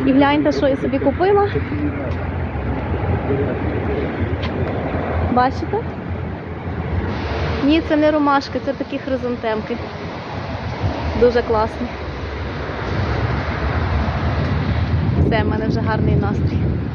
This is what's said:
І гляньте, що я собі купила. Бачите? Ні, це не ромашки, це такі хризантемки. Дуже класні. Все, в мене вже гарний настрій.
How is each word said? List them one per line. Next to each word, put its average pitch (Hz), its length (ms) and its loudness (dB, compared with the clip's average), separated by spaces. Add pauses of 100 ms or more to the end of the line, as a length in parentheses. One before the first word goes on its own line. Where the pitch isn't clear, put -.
І 269 60 6
гляньте, 285 400 6
що 277 160 4
я 269 80 4
собі 254 220 0
купила. 392 520 4 (3750)
Бачите? 269 460 2 (1900)
Ні, 311 240 4
це 320 80 2
не 302 140 4
ромашки, 285 540 2
це 277 80 0
такі 269 260 -6
хризантемки. 240 760 -2 (1400)
Дуже 240 220 4
класні. 226 440 0 (3500)
Все, 220 160 4
в 202 60 0
мене 196 180 0
вже 220 140 2
гарний 220 360 2
настрій. - 420 2 (360)